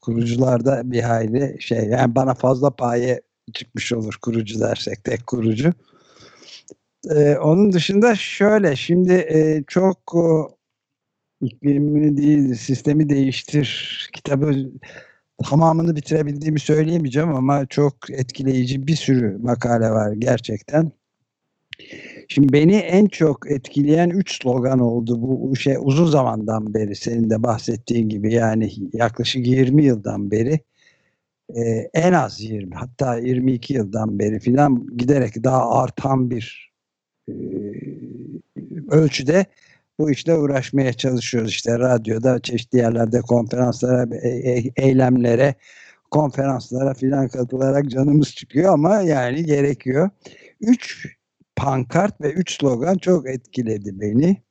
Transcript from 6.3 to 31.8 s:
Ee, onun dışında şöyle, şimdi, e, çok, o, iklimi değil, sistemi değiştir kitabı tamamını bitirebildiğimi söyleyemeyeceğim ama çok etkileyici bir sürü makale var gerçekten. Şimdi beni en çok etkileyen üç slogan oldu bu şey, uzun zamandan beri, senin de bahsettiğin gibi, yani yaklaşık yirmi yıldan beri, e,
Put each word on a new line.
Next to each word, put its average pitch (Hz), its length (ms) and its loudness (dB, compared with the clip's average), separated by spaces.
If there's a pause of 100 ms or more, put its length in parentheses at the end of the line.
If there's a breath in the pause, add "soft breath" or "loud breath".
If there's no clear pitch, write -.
Ee, 147 260 4
onun 185 360 4
dışında 202 420 4
şöyle, 202 600 2
şimdi, 180 360 2
e, 156 540 2
çok, 180 480 -2
o, 160 420 2 (840)
iklimi 147 760 2
değil, 147 380 4
sistemi 143 540 0
değiştir - 1040 -2
kitabı 139 580 -2 (760 loud breath)
tamamını 160 520 2
bitirebildiğimi 151 640 -2
söyleyemeyeceğim 156 720 0
ama 135 320 0
çok - 440 -2
etkileyici 131 760 -4
bir 156 100 2
sürü 117 420 0
makale 117 520 0
var 107 220 0
gerçekten. 123 800 -2 (1400 loud breath)
Şimdi 139 240 4
beni 160 240 6
en 190 300 4
çok 156 440 -2
etkileyen 147 600 2
üç 180 320 -4
slogan 131 360 0
oldu 117 440 0
bu 131 340 -2
şey, 135 240 0
uzun 143 260 2
zamandan 110 680 0
beri, 104 220 -2
senin 117 340 -2
de 113 120 0
bahsettiğin 117 680 -2
gibi, 107 260 -2
yani 110 380 0 (200)
yaklaşık 117 540 -2
yirmi 131 380 4
yıldan 107 460 0
beri, 117 300 0 (920)
e, 117 60 -6 (340)